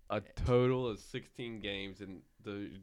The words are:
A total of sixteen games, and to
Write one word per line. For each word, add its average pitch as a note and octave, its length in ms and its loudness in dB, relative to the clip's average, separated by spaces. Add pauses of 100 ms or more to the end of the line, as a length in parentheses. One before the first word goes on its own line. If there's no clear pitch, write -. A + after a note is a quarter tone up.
A G#2 120 0
total B2+ 680 4
of G#2 120 -4
sixteen A#2+ 600 -8
games, G2 400 -6
and F#2+ 200 -10 (240)
to G2+ 260 -4 (120)